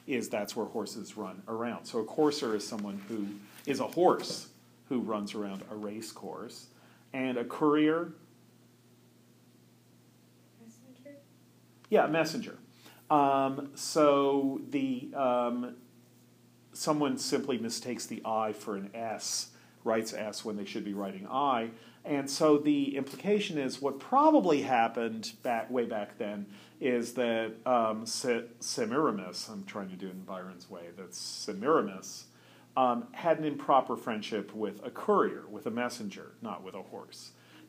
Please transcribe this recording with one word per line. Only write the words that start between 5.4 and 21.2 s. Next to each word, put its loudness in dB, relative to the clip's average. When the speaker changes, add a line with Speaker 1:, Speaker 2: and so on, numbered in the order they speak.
Speaker 1:
a -10
race -8
course. -14
And -2
a -2
courier? 4
Speaker 2:
Messenger? -20
Speaker 1:
Yeah, 6
a 0
messenger. 0
Um, 4
so 4
the, -2
um, 0
someone 0
simply 0
mistakes -6
the -8
I 0
for -6
an -8
S, -6
writes 0
S -8
when -4
they -6
should -6
be -4
writing -6